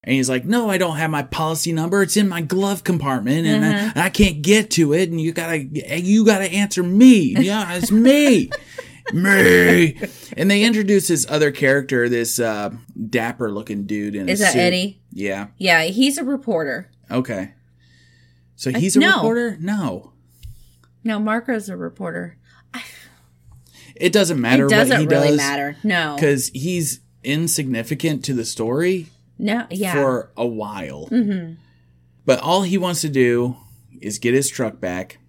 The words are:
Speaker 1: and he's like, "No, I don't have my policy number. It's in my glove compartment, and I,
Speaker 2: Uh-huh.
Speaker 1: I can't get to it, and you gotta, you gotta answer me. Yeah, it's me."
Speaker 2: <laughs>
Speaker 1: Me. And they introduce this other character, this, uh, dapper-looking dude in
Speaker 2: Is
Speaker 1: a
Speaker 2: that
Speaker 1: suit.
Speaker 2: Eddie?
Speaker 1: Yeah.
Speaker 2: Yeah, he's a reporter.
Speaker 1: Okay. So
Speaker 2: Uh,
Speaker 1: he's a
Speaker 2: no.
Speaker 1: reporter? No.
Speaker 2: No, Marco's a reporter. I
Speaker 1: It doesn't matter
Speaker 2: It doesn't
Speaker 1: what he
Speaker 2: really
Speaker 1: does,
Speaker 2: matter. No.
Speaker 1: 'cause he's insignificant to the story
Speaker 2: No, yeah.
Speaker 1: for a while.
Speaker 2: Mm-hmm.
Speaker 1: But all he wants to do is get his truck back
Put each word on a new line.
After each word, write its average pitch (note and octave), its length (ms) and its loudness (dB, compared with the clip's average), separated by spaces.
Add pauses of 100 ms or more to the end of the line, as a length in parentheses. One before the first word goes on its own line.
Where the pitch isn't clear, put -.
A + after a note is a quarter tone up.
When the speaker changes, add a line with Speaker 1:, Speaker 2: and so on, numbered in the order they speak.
Speaker 1:
and C3 120 -2
he's C3 140 0
like, B2+ 160 -4
"No, A3+ 240 0
I F#3+ 80 0
don't F3 200 -2
have D#3+ 140 -2
my C#3+ 120 -2
policy D#3+ 500 -4
number. E3+ 280 0
It's F#3 160 0
in G#3 120 2
my E3+ 120 -6
glove F#3 420 -2
compartment, C#3 640 -2
and - 200 2
I, G#3+ 40 2 (180)
Speaker 2:
Uh-huh. A3 100 -4
Speaker 1:
I F3+ 120 0
can't F#3 320 2
get G#3+ 300 2
to D3+ 220 2
it, F3 160 2
and E3 120 -4
you E3 120 -2
gotta, E3 280 -4
you F3 640 0
gotta G3 260 4
answer G3+ 320 -2
me. G3 560 8
Yeah, F#3+ 360 0
it's F3+ 160 -2
me." B3+ 640 6
Speaker 2:
<laughs> - 40 -10 (520)
Speaker 1:
Me. F3+ 880 4 (380)
And F#3+ 140 2
they G3+ 100 4
introduce G#3 460 2
this D#3+ 200 0
other D3+ 220 0
character, C3+ 600 0
this, A#2 300 -2
uh, G#2 300 -4 (400)
dapper-looking A2 760 -6
dude G#2 280 -6
in F#2+ 140 -6
Speaker 2:
Is G3 100 -2
Speaker 1:
a G#3 40 0
Speaker 2:
that F#3 100 2
Speaker 1:
suit. B2+ 60 2
Speaker 2:
Eddie? F3+ 420 -2 (100)
Speaker 1:
Yeah. G2 360 -8 (100)
Speaker 2:
Yeah, F3 280 2
he's C4 340 -2
a D4+ 40 -8
reporter. F#3+ 680 -6 (180)
Speaker 1:
Okay. A2 440 -6 (1000)
So - 140 -8
Speaker 2:
Uh, B3 80 -4
Speaker 1:
he's F#3+ 180 0
a C4 40 6
Speaker 2:
no. F4+ 160 4
Speaker 1:
reporter? A3+ 440 -2
No. E3 540 -6 (920)
Speaker 2:
No, A3 140 -4
Marco's G#3+ 520 -4
a F3+ 60 -10
reporter. E3+ 640 -12 (340)
I B3+ 120 -16 (1120)
Speaker 1:
It F3 180 -2
doesn't F3 260 2
matter B2 280 4
Speaker 2:
It - 20 2
doesn't - 260 4
Speaker 1:
what D#3 60 2
he D3+ 60 0
Speaker 2:
really C#3+ 220 2
Speaker 1:
does, D3 80 4
Speaker 2:
matter. C#3+ 460 -2
No. E3 360 -2
Speaker 1:
'cause C#3+ 340 0
he's E3 460 -4 (240)
insignificant C#3+ 1000 -4
to C#3 100 -4
the A#2 100 -4
story D#3 640 -4 (320)
Speaker 2:
No, A3+ 320 -4
yeah. F#3+ 220 -4
Speaker 1:
for C3+ 440 -2
a A#2+ 80 -4
while. G2+ 680 -10
Speaker 2:
Mm-hmm. F#3+ 420 -2 (720)
Speaker 1:
But C3 160 2
all F3 200 0
he F#3 160 -2
wants F3+ 240 -4
to D#3+ 80 -4
do B2 480 0 (420)
is G#2 200 -10
get A#2+ 160 0
his C#3 140 0
truck - 300 -6
back F2+ 380 -8 (120)